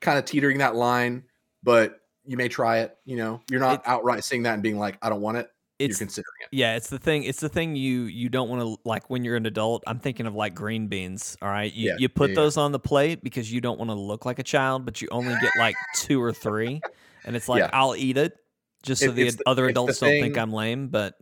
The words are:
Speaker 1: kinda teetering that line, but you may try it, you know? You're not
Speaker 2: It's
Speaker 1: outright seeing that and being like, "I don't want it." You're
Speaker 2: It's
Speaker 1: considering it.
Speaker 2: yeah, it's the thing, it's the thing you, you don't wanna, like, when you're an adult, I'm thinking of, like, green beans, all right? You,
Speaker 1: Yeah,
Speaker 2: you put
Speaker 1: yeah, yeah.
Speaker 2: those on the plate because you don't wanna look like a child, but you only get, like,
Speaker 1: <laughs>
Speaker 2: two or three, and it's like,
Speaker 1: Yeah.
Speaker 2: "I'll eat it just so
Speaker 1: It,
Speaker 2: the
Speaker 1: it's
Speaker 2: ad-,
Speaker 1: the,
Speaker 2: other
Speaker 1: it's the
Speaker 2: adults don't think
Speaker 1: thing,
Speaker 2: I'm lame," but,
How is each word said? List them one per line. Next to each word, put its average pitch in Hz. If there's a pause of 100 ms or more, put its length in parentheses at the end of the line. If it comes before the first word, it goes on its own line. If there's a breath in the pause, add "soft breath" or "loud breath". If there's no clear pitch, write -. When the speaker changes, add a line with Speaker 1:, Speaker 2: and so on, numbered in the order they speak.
Speaker 1:
kinda 143
teetering 139
that 131
line, 123 (380)
but 113 (260)
you 131
may 123
try 117
it, 113 (100)
you 131
know? 113
You're 127
not 135
Speaker 2:
It's -
Speaker 1:
outright 120
seeing 120
that 117
and 107
being 104
like, 101
"I 113
don't 104
want 110
it." 120 (300)
You're 139
Speaker 2:
It's 98
Speaker 1:
considering 104
it. -
Speaker 2:
yeah, 117
it's 120
the 135
thing, 151
it's 131
the 156
thing 165
you, 131
you 117
don't 123
wanna, 117
like, 110
when 127
you're 120
an 113
adult, 110
I'm 120
thinking 120
of, 107
like, 104
green 110
beans, 95
all 98
right? 104
You, 110
Speaker 1:
Yeah, 82
Speaker 2:
you 127
put 143
Speaker 1:
yeah, -
yeah. 156
Speaker 2:
those 151
on 147
the 139
plate 147
because 113
you 120
don't 120
wanna 113
look 101
like 123
a 135
child, 131
but 120
you -
only 123
get, 120
like, 113 (120)
Speaker 1:
<laughs> -
Speaker 2:
two 135
or 117
three, 113 (440 soft breath)
and 113
it's 117
like, 120
Speaker 1:
Yeah. 85
Speaker 2:
"I'll 135
eat 131
it 156 (460)
just 135
so 131
Speaker 1:
It, 120
Speaker 2:
the 123
Speaker 1:
it's 120
Speaker 2:
ad-, 110
Speaker 1:
the, -
Speaker 2:
other 131
Speaker 1:
it's 127
the 123
Speaker 2:
adults 127
don't 147
think 143
Speaker 1:
thing, 131
Speaker 2:
I'm 110
lame," 117
but, 104